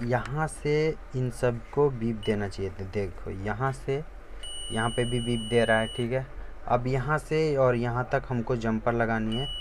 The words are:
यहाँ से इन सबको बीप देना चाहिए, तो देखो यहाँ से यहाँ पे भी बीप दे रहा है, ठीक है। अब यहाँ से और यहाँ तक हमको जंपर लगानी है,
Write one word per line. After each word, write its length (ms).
यहाँ 460
से 480
इन 140
सबको 600
बीप 360
देना 220
चाहिए, 240
तो 140
देखो 460
यहाँ 400
से 320
यहाँ 180
पे 160
भी 140
बीप 200
दे 260
रहा 140
है, 80
ठीक 240
है। 140
अब 200
यहाँ 300
से 380
और 200
यहाँ 360
तक 180
हमको 260
जंपर 380
लगानी 420
है, 120